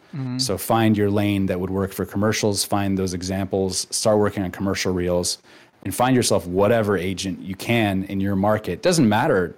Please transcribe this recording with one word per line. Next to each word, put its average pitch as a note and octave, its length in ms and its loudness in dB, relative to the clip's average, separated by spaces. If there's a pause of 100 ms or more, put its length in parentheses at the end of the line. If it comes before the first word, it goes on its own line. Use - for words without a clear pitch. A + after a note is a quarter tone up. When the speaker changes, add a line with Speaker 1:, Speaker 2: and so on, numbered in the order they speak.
(120)
Speaker 1:
Mm-hmm. B2+ 260 -6
Speaker 2:
So G2+ 200 -2
find A2+ 400 2
your G#2 140 2
lane G2+ 340 0
that F#2 140 -2
would F#2 100 -4
work F#2+ 220 -2
for F#2+ 120 -6
commercials, G#2 600 -2
find G2 340 -2
those F#2+ 160 -2
examples, F#2+ 800 -4
start G#2+ 260 2
working G2+ 240 0
on F2+ 80 -4
commercial F#2+ 420 -2
reels, F2 460 0 (460)
and F#2+ 100 -6
find B2+ 220 2
yourself A2 320 2
whatever G2+ 500 2
agent F#2 420 -4
you F#2+ 140 -10
can G2+ 520 0
in G2 140 -6
your G2 140 0
market. F#2+ 480 0
Doesn't E3 260 4
matter, G#2+ 500 2